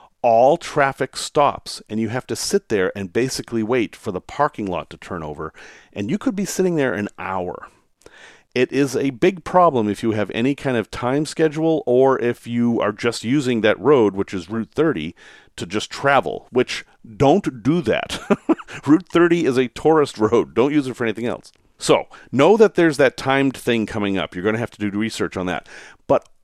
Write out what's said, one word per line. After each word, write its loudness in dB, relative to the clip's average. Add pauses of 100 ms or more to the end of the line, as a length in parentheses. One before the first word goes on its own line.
(220)
all 4
traffic -4
stops, -2
and -6
you -2
have -6
to -6
sit -4
there 0
and -8
basically -4
wait -2
for -10
the -6
parking -4
lot -6
to -18
turn -12
over, -10 (400)
and -6
you -4
could -4
be -4
sitting -2
there 0
an -4 (100)
hour. -8 (840)
It 0
is 0
a 0
big 0
problem 4
if -2
you 0
have -2
any 0
kind -2
of -4
time -2
schedule 0
or 4
if -4
you 0
are 0
just -4
using 0
that 2
road, 4
which -4
is -8
Route -8
thirty, -2 (420)
to -10
just -6
travel, -2
which, -2 (320)
don't 2
do 0
that. -2 (380)
<laughs> -16
Route 4
thirty 2
is 0
a 2
tourist 0
road. 2
Don't 2
use 0
it -8
for -4
anything -4
else. -8 (240)
So, 2 (260)
know 6
that 6
there's 4
that 2
timed 0
thing 0
coming -4
up. -4
You're -8
gonna 0
have -6
to -6
do -6
research -4
on -6
that. -6 (380)
But 0 (180)